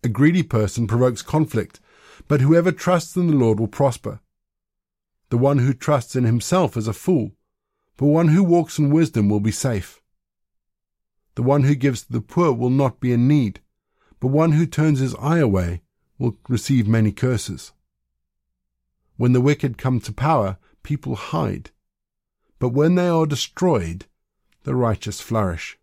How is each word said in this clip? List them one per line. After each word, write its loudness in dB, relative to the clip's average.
A -2
greedy 2
person -2
provokes 0
conflict, -4
but 2
whoever 4
trusts -2
in 0
the 2
Lord 2
will -2
prosper. -4
The 0
one 2
who 2
trusts -2
in 0
himself 0
is -4
a -4
fool, -2
but 0
one 4
who 4
walks 0
in 2
wisdom 2
will 0
be -2
safe. -6
The -6
one 2
who 4
gives -2
to -12
the -2
poor 0
will -2
not 0
be 0
in 2
need, 2
but -2
one 2
who 2
turns 0
his -2
eye -2
away 0
will -4
receive 0
many 2
curses. -6
When 2
the 4
wicked 0
come -2
to -10
power, 0
people -6
hide, -6
but -2
when 2
they 0
are 2
destroyed, -4
the -4
righteous -2
flourish. -6